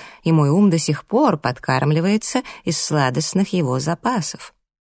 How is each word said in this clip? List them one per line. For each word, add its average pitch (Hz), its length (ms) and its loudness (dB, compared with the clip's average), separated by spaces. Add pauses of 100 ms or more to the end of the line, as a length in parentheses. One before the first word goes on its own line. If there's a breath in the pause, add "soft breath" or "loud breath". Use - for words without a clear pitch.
(220 loud breath)
и 165 80 0
мой 151 200 4
ум 196 200 6
до 165 80 2
сих 151 260 -2
пор 247 320 0
подкармливается 156 1080 0 (200 loud breath)
из 165 180 -4
сладостных 151 720 0
его 131 280 0
запасов. 170 760 -4 (280)